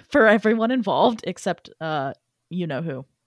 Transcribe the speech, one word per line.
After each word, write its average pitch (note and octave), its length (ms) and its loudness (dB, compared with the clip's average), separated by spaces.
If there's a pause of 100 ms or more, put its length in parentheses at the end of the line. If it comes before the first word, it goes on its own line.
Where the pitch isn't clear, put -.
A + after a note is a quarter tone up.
<laughs> - 60 -20
for A3+ 180 6
everyone A3 420 2
involved, A3 560 0
except, - 440 -8 (100)
uh, D3+ 320 -6 (380)
you F3 180 -6
know C#3+ 140 -6
who. C#3 220 -8 (220)